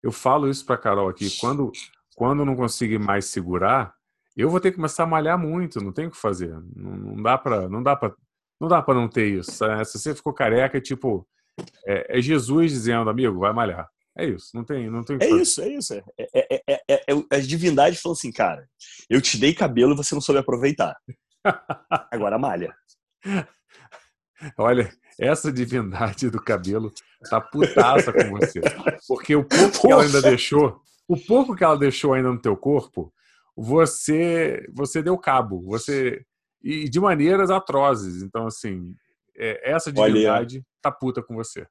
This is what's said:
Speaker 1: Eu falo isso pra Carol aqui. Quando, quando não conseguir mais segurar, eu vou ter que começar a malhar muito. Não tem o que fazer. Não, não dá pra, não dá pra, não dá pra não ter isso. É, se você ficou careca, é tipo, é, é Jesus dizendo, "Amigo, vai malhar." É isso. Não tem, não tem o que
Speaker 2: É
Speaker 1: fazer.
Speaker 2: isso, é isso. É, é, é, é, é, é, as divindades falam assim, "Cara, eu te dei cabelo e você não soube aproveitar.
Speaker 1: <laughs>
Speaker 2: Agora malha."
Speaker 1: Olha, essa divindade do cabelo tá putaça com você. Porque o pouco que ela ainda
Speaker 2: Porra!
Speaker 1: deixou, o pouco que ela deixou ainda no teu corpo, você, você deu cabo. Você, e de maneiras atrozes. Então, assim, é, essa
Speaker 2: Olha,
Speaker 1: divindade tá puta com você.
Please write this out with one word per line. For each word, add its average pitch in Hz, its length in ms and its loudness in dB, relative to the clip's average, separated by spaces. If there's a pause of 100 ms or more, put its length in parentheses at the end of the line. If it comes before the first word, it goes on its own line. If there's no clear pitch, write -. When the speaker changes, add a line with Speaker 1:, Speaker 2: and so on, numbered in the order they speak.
Speaker 1:
Eu 110 100 -4
falo 139 360 0
isso 139 160 -6
pra 123 140 0
Carol 101 300 0
aqui. 95 320 -6
Quando, 131 320 -2 (420)
quando 143 300 0
não 135 100 0
conseguir 117 440 -2
mais 101 280 -2
segurar, 95 680 0 (440)
eu 131 120 2
vou 180 120 2
ter 185 100 2
que 185 60 -10
começar 160 260 -2
a 165 40 2
malhar 165 320 0
muito. 165 440 -4
Não 98 100 -6
tem 156 140 -6
o 165 40 -10
que - 60 -20
fazer. 90 340 -4 (260)
Não, 95 200 -12 (200)
não 107 60 -10
dá 113 140 2
pra, 104 320 -2
não 107 140 -6
dá 139 140 2
pra, 107 180 -4 (460)
não 160 80 -4
dá 170 140 4
pra 135 120 2
não 120 140 0
ter 113 180 0 (140)
isso. - 240 -8
É, 107 200 -2
se - 140 -12
você 151 160 -6
ficou 143 180 -8
careca, 131 460 0
é - 20 -4
tipo, 120 460 -6 (580)
é, 101 340 -2
é 123 40 0
Jesus 147 480 2
dizendo, 117 400 0
"Amigo, 110 300 0
vai 101 120 2
malhar." 98 360 -2 (300)
É - 60 -4
isso. 98 300 -6
Não 117 100 -10
tem, 127 240 -8
não 117 160 -8
tem 143 120 -6
o - 20 -4
que 202 80 2
Speaker 2:
É - 20 2
Speaker 1:
fazer. 339 140 4
Speaker 2:
isso, - 200 -2
é 202 60 -6
isso. 277 260 -8
É, 101 80 -10 (160)
é, 110 160 -10
é, 131 320 0
é, 139 220 -2
é, 143 60 4 (180)
é, 147 240 0
as 139 100 -2
divindades 165 540 2
falam 175 140 -4
assim, 120 180 -8
"Cara, - 340 -4 (440)
eu 127 100 4
te - 180 -2
dei 139 140 4
cabelo 135 400 2
e 143 40 2
você 147 180 -4
não 147 80 -4
soube 139 160 2
aproveitar. 131 580 -2 (480)
Speaker 1:
<laughs> - 680 -4
Speaker 2:
Agora 107 260 -2
malha." 90 360 -4 (1800)
Speaker 1:
Olha, 117 340 2 (260)
essa 151 320 -2
divindade 117 800 -4
do 110 120 -6
cabelo 104 500 -4 (380)
tá 113 100 2
putaça 127 720 4
com - 180 2
você. 104 300 -2 (480)
Porque 135 260 0
o 143 100 4
pouco - 360 4
que - 120 8
ela - 100 10
ainda 143 180 4
Speaker 2:
Porra! - 100 6
Speaker 1:
deixou, 139 500 2 (280)
o 175 80 0
pouco 247 400 2
que 180 80 2
ela 151 140 6
deixou 139 340 2
ainda 131 180 2
no 120 100 -2
teu 104 160 0
corpo, 123 560 -2 (440)
você, 156 1160 0
você 143 280 -4
deu 180 140 0
cabo. 117 500 -2
Você, 123 560 -2 (400)
e 151 260 -6
de 135 120 0
maneiras 185 500 4
atrozes. 135 720 0
Então, 113 240 -6
assim, 92 480 -10 (420)
é, 113 360 -4
essa 160 240 -2
Speaker 2:
Olha, 107 160 4
Speaker 1:
divindade 117 500 2 (200)
tá 143 100 0
puta 127 300 -4
com - 120 -14
você. - 360 -12